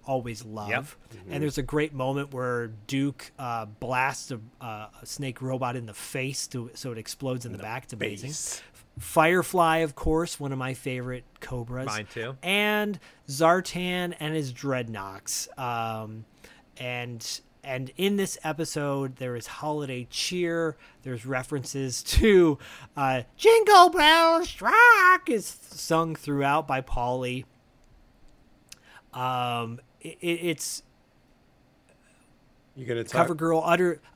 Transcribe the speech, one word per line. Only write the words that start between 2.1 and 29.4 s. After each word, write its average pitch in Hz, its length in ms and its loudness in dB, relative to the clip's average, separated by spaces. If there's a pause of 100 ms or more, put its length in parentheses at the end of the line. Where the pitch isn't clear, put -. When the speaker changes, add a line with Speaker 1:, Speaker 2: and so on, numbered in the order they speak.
Speaker 1:
where 123 340 -4 (200)
Duke, 139 500 -4
uh, 117 280 -6
blasts 127 640 -4
a, 120 80 -8 (220)
uh, 107 260 -12 (140)
a - 40 -20
snake 135 360 -10
robot 127 340 -4
in 120 100 -8
the 104 80 -14
face - 540 -8
to, 123 260 -10
so 127 200 -10
it 110 40 -10
explodes 127 480 -8
in 117 60 -12
the 110 60 -10
Speaker 3:
The 104 60 -12
Speaker 1:
back. 113 200 -10
It's - 100 -16
amazing. 107 360 -8
Speaker 3:
face. - 320 -10 (360)
Speaker 1:
Firefly, 165 840 2
of 156 160 -2
course, 160 440 -2
one 139 140 -6
of 131 40 -6
my 131 160 -6
favorite 127 520 -8 (160)
Cobras. 123 460 -8
Speaker 2:
Mine 107 260 -6
too. 120 280 -8
Speaker 1:
And 208 560 0 (300)
Zartan 175 960 0
and 156 140 -2
his 139 180 -4
Dreadnoks. 113 920 -6 (120)
Um, 113 680 -6 (520)
and, 123 640 -10 (220)
and 131 320 -8
in 202 220 0
this 190 260 -4
episode, 143 720 -4
there 123 220 -8
is 113 100 -12
holiday 143 600 -8
cheer. 170 680 -2 (280)
There's 120 220 -8
references 131 760 -6
<laughs> - 160 2
to, 180 380 8 (400)
uh, 131 240 0 (160)
Jingle 403 520 10
Bells 330 720 4
Rock 370 680 8
is 226 160 -2
sung - 680 -2
throughout 143 540 0
by 135 140 -2
Polly. 127 640 -2 (1700)
Um, 123 680 -4 (220)